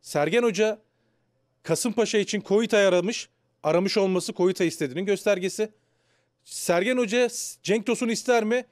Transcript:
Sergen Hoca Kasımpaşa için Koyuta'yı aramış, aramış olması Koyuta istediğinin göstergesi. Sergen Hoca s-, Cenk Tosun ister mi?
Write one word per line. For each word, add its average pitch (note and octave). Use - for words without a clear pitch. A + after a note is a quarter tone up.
Sergen D#3+
Hoca G#3+
Kasımpaşa G#3+
için G#3
Koyuta'yı G#3
aramış, F3+
aramış F3+
olması F#3+
Koyuta F#3+
istediğinin D#3
göstergesi. G3
Sergen G3
Hoca A#3+
s-, -
Cenk G#3
Tosun A#3+
ister A#3
mi? A#3+